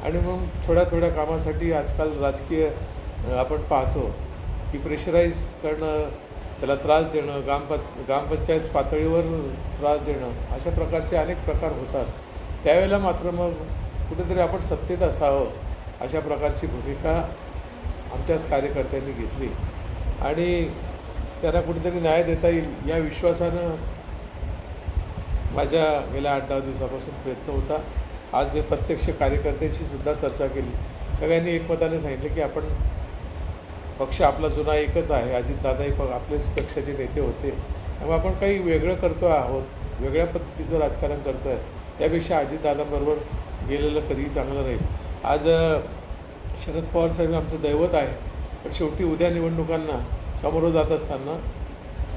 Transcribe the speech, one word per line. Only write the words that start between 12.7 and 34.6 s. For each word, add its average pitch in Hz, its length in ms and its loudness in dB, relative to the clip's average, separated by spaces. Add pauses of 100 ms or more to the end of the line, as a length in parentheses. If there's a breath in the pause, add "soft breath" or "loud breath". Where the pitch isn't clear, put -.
मात्र 180 340 2
मग 175 200 0 (580)
कुठेतरी 165 300 0
आपण 175 200 2
सत्तेत - 380 -2
असावं 147 480 4 (560)
अशा 139 180 -2
प्रकारची 147 480 0
भूमिका 139 640 -2 (840)
आमच्याच 147 360 0
कार्यकर्त्यांनी 139 600 0
घेतली 120 360 -4 (720)
आणि 170 480 2 (720)
त्यांना 170 200 4
कुठेतरी 170 380 0
न्याय 165 240 6
देता 165 240 4
येईल 160 420 2
या 165 80 2
विश्वासानं 170 760 2 (1800)
माझ्या 143 580 4
गेल्या 139 220 2
आठ 135 140 -2
दहा 135 100 2
दिवसापासून 131 640 -4
प्रयत्न 131 300 -6
होता. 143 260 0 (560)
आज 135 200 2
मी 151 80 2
प्रत्यक्ष - 480 0
कार्यकर्त्यांशी 143 760 0
सुद्धा 139 280 -2
चर्चा 139 340 0
केली. 135 240 -2 (440)
सगळ्यांनी 165 360 2
एकमताने 165 480 0
सांगितलं 143 360 -2
की 165 60 0
आपण, 143 200 -2 (1400)
पक्ष 135 220 0
आपला 151 260 6
जुना 151 280 2